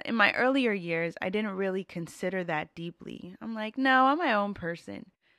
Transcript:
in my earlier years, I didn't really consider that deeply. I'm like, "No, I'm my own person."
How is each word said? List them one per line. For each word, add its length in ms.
in 80
my 180
earlier 400
years, 480
I 80
didn't 220
really 340
consider 600
that 300
deeply. 680
I'm 120
like, 220
"No, 300
I'm 100
my 160
own 220
person." 560